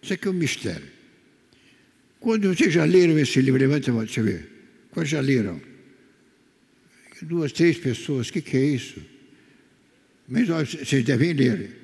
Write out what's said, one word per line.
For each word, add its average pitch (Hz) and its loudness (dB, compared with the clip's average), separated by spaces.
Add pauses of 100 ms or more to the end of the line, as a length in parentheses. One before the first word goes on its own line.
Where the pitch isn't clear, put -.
Isso - -6
aqui 196 -6
é - -2
um 185 -2
mistério. 107 -6 (1300)
Quando 208 0
vocês 175 2
já 160 4
leram 170 6
esse 135 2
livro, 131 4
levanta 135 2
a 120 0
mão, 113 -2
deixa 110 -6
eu 110 2
ver. 92 -4 (420)
Quando 165 -4
já 147 -2
leram? 113 0 (1600)
Duas, 160 -4
três 170 2
pessoas, 127 -4
o - -14
que 160 -4
que - -4
é 131 4
isso? 139 -2 (1300)
Mas, 196 0
ó, 160 0
c-, 147 -10
vocês 139 2
devem 139 2
ler. 123 0 (140)